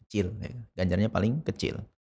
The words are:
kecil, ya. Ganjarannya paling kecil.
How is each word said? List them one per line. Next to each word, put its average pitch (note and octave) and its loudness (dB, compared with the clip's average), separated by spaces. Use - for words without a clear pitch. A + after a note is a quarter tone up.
kecil, G2+ -2
ya. - -8
Ganjarannya F#2 2
paling A#2 2
kecil. - -2